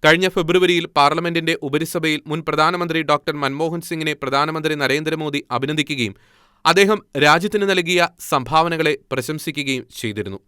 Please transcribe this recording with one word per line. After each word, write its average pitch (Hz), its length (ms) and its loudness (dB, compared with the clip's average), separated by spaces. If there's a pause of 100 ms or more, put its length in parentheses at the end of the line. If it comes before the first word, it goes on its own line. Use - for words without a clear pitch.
കഴിഞ്ഞ 170 240 6
ഫെബ്രുവരിയിൽ 175 580 2
പാർലമെന്റിന്റെ 165 760 2
ഉപരിസഭയിൽ 156 640 -2
മുൻ 156 200 -6
പ്രധാനമന്ത്രി 160 540 0
ഡോക്ടർ 147 340 -2
മൻമോഹൻ 151 460 -4
സിംഗിനെ 160 320 -6
പ്രധാനമന്ത്രി 151 640 -2
നരേന്ദ്രമോദി 147 760 -2
അഭിനന്ദിക്കുകയും 135 640 -4 (500)
അദ്ദേഹം 196 360 4 (160)
രാജ്യത്തിന് 170 520 4
നൽകിയ 175 380 2 (120)
സംഭാവനകളെ 156 760 0 (140)
പ്രശംസിക്കുകയും 135 760 -6 (100)
ചെയ്തിരുന്നു. 101 500 -8